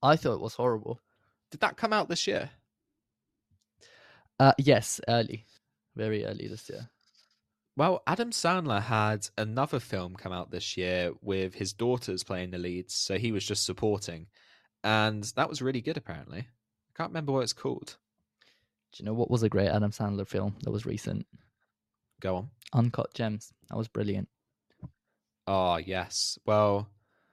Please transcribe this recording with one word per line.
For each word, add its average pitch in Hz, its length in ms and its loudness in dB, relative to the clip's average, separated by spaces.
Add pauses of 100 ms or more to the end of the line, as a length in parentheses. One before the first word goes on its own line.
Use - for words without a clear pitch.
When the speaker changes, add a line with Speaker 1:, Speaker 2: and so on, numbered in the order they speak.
Speaker 1:
I 147 120 6
thought 131 200 0
it - 60 -6
was 113 120 -6
horrible. 120 480 -2 (480)
Speaker 2:
Did - 120 -14
that - 160 0
come 214 160 0
out 208 160 2
this - 180 -2
year? - 240 -2 (1900)
Speaker 1:
Uh, 135 200 10
yes, 131 480 4
early. 117 380 0 (500)
Very 107 300 -2
early 104 220 -8
this 107 220 -14
year. 110 200 -14 (840)
Speaker 2:
Well, 175 300 2
Adam 233 240 0
Sandler 165 540 2
had 107 520 2
another 117 440 0
film 92 360 -6
come 92 160 -10
out 90 200 -6
this - 260 -6
year 90 340 0 (100)
with 95 340 -2
his 98 180 -4
daughters 117 500 -2
playing 90 280 -6
the 90 80 -6
leads, 90 340 -6
so - 240 -2
he 113 140 0
was 98 120 -2
just - 220 -2
supporting. 95 640 -2 (560)
And 107 400 2 (120)
that 147 140 2
was 151 100 -8
really 131 220 -2
good, 151 160 -4
apparently. 80 440 -10
I - 540 -20
can't - 140 -6
remember 151 220 -4
what 135 100 4
it's 117 100 0
called. - 460 -8 (960)
Speaker 1:
Do - 100 -20
you - 40 -8
know 107 100 -2
what 120 160 2
was 117 100 4
a 107 80 6
great 98 200 4
Adam 104 200 4
Sandler 101 380 -2
film 101 340 -2
that 107 100 -4
was 104 140 -2
recent? - 400 -4 (920)
Speaker 2:
Go 92 160 -2
on. 107 160 -6 (220)
Speaker 1:
Uncut 120 420 2
Gems. 110 360 -4 (180)
That - 80 -6
was 110 100 -4
brilliant. 104 420 -2 (1160)
Speaker 2:
Oh, 92 300 4
yes. 90 680 -4
Well, 104 440 4 (440)